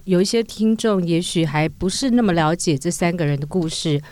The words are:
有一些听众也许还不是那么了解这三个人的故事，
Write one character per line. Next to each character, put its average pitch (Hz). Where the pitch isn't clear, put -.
有 180
一 196
些 226
听 220
众 208
也 170
许 175
还 151
不 -
是 254
那 240
么 190
了 165
解 165
这 170
三 175
个 170
人 143
的 147
故 160
事， 147